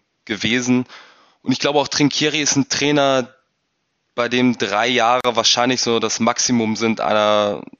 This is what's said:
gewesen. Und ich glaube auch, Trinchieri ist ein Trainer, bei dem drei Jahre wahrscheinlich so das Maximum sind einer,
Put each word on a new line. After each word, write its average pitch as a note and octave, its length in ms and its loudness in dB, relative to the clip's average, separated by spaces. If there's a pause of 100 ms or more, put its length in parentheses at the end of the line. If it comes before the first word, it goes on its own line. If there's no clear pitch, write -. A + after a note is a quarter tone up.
(260)
gewesen. B2 580 -2 (580)
Und - 80 -4
ich C3 80 0
glaube C#3+ 220 0
auch, C3+ 80 -4
Trinchieri D3 520 0
ist C#3 140 -2
ein C3+ 140 0
Trainer, C#3 640 0 (840)
bei A#2+ 120 -2
dem B2 300 0
drei A2 300 -2
Jahre B2 460 0
wahrscheinlich A#2+ 460 0
so A#2 180 0
das A2 220 -4
Maximum A2+ 560 0
sind A2+ 240 -2
einer, G#2 640 0 (180)